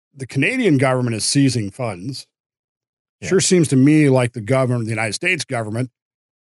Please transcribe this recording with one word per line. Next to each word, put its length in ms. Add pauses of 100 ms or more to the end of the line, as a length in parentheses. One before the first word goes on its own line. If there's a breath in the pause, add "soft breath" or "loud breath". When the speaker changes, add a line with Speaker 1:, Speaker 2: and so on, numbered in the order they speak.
(140)
Speaker 1:
the 120
Canadian 500
government 400
is 80
seizing 460
funds. 560 (920)
Speaker 2:
Yeah. 100
Speaker 1:
Sure 100
seems 280
to 80
me 340
like 240
the 80
government, 420
the 60
United 240
States 300
government, 460 (540)